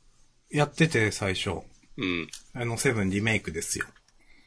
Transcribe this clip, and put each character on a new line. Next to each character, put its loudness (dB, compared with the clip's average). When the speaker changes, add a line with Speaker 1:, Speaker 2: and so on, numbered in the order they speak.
Speaker 1:
や 4
っ -6
て 6
て、 4
最 -2
初。 -4
Speaker 2:
う -4
ん。 -2
Speaker 1:
あ -4
の、 -2
セ 2
ブ 0
ン 0
リ 0
メ 2
イ 0
ク -8
で -6
す -4
よ。 -6